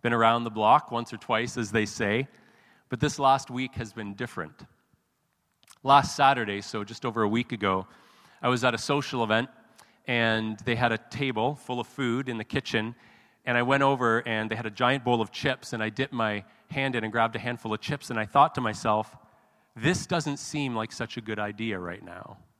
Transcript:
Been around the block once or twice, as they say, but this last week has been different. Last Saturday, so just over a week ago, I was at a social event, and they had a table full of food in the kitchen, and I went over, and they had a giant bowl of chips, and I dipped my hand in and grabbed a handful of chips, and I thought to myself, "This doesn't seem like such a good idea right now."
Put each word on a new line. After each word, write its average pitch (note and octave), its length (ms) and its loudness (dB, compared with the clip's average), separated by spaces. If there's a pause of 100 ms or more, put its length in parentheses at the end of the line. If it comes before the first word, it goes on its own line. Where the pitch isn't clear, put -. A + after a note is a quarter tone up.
Been A#2 140 2
around A#2 300 6
the A#2 60 -6
block A2 400 4
once A#2 220 -4
or A2+ 60 -12
twice, A#2+ 400 -2
as G#2+ 120 -2
they A2 140 2
say, A2 440 0 (600)
but B2 100 -6
this D3 200 -2
last C3+ 320 4
week B2+ 240 -6
has A2 180 -8
been G2+ 220 -10
different. F#2+ 500 -10 (1160)
Last C3+ 340 6
Saturday, A#2 460 2
so G#2+ 200 -6
just G#2+ 220 -12
over A2+ 180 0
a G#2 60 4
week A#2 240 0
ago, F#2+ 340 0 (540)
I B2 80 0
was B2 160 0
at B2 80 4
a A2+ 60 -2
social C#3+ 440 -2
event, A2+ 280 2 (560)
and A2 540 0
they A#2+ 160 -2
had A#2+ 160 2
a A2 60 -2
table B2+ 580 -4
full B2+ 220 -8
of A#2 80 -4
food B2+ 440 -2
in A#2 80 -6
the G#2+ 60 -6
kitchen, A#2 500 -4 (500)
and A#2+ 140 2
I A#2+ 40 4
went C3+ 200 4
over, B2 440 4
and A2 240 -2
they A2 60 -2
had A2+ 100 -6
a G#2+ 40 -4
giant B2 340 2
bowl A#2+ 160 4
of G#2 100 -2
chips, - 440 -4
and A2 80 -4
I A2 80 -2
dipped C3 240 -4
my G#2+ 280 -2 (280)
hand C3+ 260 -2
in A2 80 -2
and G#2+ 80 -4
grabbed A2+ 240 2
a - 20 -4
handful A2+ 360 -4
of G#2 80 -6
chips, - 260 -6
and A#2 100 -4
I A2 60 -2
thought C#3+ 300 4
to C3 80 -2
myself, A2 520 0 (640)
"This C#3+ 300 -2
doesn't D#3 320 -2
seem C#3 360 -6
like A2 160 -4
such - 280 -8
a - 20 -8
good G#2+ 180 -8
idea G#2 400 -6
right F2 240 -10
now." F2 360 -16 (220)